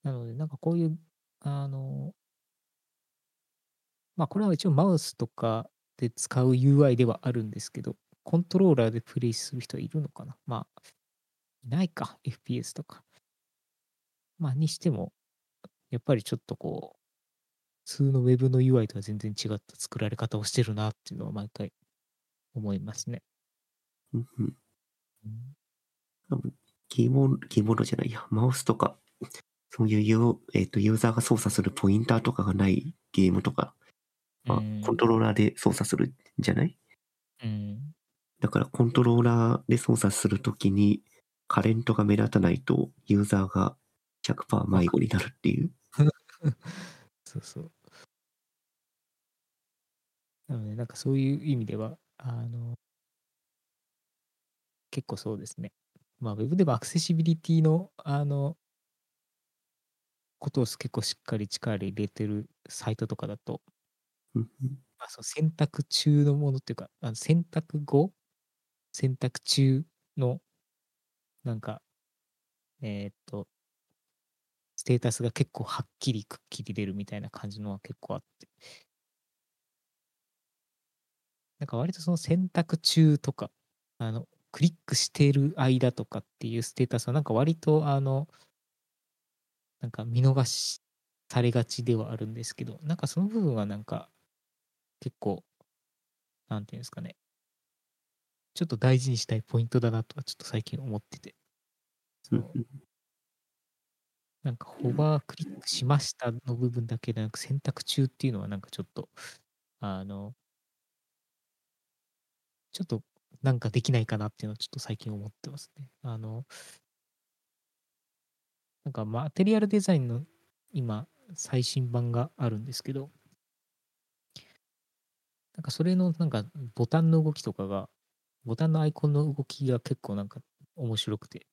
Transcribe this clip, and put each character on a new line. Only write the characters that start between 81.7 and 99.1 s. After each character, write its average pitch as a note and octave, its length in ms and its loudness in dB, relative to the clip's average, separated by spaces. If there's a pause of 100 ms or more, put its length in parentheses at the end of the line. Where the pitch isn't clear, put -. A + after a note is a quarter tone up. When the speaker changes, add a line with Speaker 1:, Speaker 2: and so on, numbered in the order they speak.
Speaker 1:
割 E3+ 160 -2
と - 80 -12
そ E3+ 100 0
の E3+ 60 2
選 F3 320 0
択 E3 280 0
中 D#3 400 6
と - 160 -4
か、 - 180 -8 (460)
あ A2+ 140 -4
の、 A2+ 160 -8 (240)
ク - 120 -2
リ E3+ 60 6
ッ E3 40 -2 (120)
ク - 100 -2
し - 140 -2
て C#3+ 220 4
る C#3 260 2
間 B2+ 340 4
と - 140 -8
か - 140 -10
っ - 60 -14 (140)
て A#2 80 -6
い A#2 100 -4
う A2+ 60 -4
ス - 100 -10
テ B2+ 120 2
ー - 20 -12
タ A#2 120 -2
ス - 80 -6
は B2 60 -2
な D3+ 80 2
ん - 20 -2
か A2 100 -2
割 D3+ 220 4
と、 D#3 320 2
あ C#3 120 2
の、 C3+ 280 -2 (1500)
な B2 80 -8
ん A2+ 40 -8
か A2 140 -10
見 A#2 180 2
逃 C3+ 220 6
し - 360 -6 (480)
さ B2 120 0
れ A#2+ 100 4
が A#2 140 2
ち - 180 -8
で A#2 120 2
は A2 160 -4
あ A#2 40 -6
る G#2+ 120 -8
ん A2+ 60 -10
で A#2 100 -10
す - 120 -10
け B2 100 -8
ど、 - 180 -12
な D#3 120 0
ん - 20 -14
か D3 100 -4
そ - 140 -2
の G3+ 60 2
部 A3 140 0
分 C#3+ 140 2
は G#2 100 0
な G2+ 120 -6
ん G#2+ 80 -12
か、 - 240 -8 (920)
結 - 200 -10
構、 - 240 -4 (1040)
な G#2+ 120 -6
ん G#2 60 -10
て - 100 -16
い - 20 -12
う - 20 -12
ん - 20 -12
で - 40 -12
す - 60 -16
か - 100 -14
ね。 F3 140 -14 (1400)
ち - 80 -2
ょ - 20 0
っ - 20 -10
と A#2+ 100 -4
大 C3 200 4
事 C3 140 0